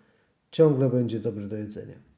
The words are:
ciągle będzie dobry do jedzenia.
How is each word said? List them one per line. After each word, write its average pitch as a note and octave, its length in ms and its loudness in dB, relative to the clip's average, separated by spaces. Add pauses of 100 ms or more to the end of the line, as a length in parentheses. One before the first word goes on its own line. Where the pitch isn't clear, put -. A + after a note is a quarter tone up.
(500)
ciągle C#3 380 4
będzie A#2 320 0
dobry G#2 280 -6
do G#2+ 80 -8
jedzenia. G#2 600 -14